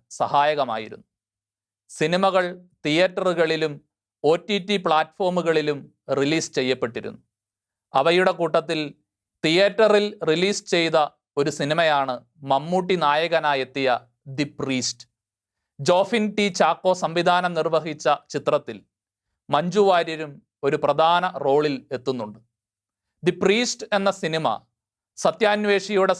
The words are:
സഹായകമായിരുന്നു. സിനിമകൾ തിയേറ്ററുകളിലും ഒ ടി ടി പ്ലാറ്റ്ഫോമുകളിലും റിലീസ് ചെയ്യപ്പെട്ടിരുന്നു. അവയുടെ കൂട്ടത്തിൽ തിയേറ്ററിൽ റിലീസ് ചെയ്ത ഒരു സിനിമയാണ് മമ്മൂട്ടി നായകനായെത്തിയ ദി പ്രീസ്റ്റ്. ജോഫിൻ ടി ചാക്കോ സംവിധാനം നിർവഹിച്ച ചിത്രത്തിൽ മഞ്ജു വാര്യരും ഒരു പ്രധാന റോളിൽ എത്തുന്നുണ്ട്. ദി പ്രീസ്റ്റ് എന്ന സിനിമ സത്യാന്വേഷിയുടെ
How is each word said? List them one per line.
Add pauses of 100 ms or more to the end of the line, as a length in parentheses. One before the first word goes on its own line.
(180)
സഹായകമായിരുന്നു. (840)
സിനിമകൾ (400)
തിയേറ്ററുകളിലും (500)
ഒ (140)
ടി (100)
ടി (100)
പ്ലാറ്റ്ഫോമുകളിലും (400)
റിലീസ്
ചെയ്യപ്പെട്ടിരുന്നു. (760)
അവയുടെ
കൂട്ടത്തിൽ (640)
തിയേറ്ററിൽ (240)
റിലീസ് (100)
ചെയ്ത (420)
ഒരു
സിനിമയാണ് (360)
മമ്മൂട്ടി (100)
നായകനായെത്തിയ (380)
ദി (140)
പ്രീസ്റ്റ്. (720)
ജോഫിൻ (120)
ടി (140)
ചാക്കോ (120)
സംവിധാനം
നിർവഹിച്ച (260)
ചിത്രത്തിൽ (720)
മഞ്ജു
വാര്യരും (320)
ഒരു
പ്രധാന (220)
റോളിൽ (200)
എത്തുന്നുണ്ട്. (840)
ദി
പ്രീസ്റ്റ് (100)
എന്ന (120)
സിനിമ (720)
സത്യാന്വേഷിയുടെ